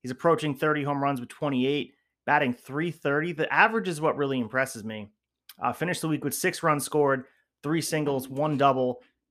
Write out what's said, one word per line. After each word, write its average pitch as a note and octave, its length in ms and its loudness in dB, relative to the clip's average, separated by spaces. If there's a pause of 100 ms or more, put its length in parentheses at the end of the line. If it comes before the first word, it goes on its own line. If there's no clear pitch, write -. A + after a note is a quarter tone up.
He's B2 100 -8
approaching D#3 440 2
thirty D3+ 280 0
home C#3 200 -2
runs C#3 160 0
with A#2+ 100 -10
twenty-eight, C#3 640 -2 (320)
batting C#3 280 2
three D3+ 380 -4
thirty. D3+ 420 -2
The D3 200 -2
average G#3 360 4
is D3+ 100 -4
what D3 160 0
really C3+ 240 0
impresses B2 440 -2
me. G#2+ 260 -10 (520)
Uh, B2+ 120 0
finished D#3+ 280 -4
the E3 60 -2
week D3+ 160 -2
with C#3 100 -2
six - 300 -4
runs D3+ 220 2
scored, C3+ 400 2 (360)
three D#3 200 -2
singles, C#3+ 480 -2
one D3 280 0
double, B2+ 440 4 (300)